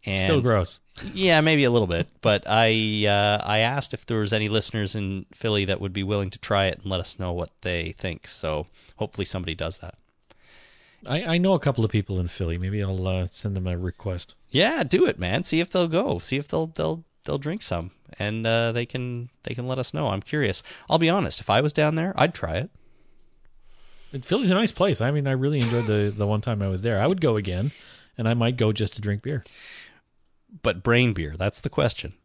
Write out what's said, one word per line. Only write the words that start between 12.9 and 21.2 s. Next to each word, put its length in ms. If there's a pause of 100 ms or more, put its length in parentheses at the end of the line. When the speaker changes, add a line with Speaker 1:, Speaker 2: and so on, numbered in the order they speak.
Speaker 2:
uh, 200
send 280
them 120
a 100
request. 560 (160)
Speaker 1:
Yeah, 340
do 220
it, 140
man. 240
See 160
if 100
they'll 180
go. 300
See 200
if 100
they'll, 200
they'll, 360 (200)
they'll 140
drink 240
some, 300 (260)
and, 300
uh, 240
they 160
can, 420 (140)
they 100
can 140
let 100
us 160
know. 160
I'm 140
curious. 400 (260)
I'll 80
be 100
honest. 320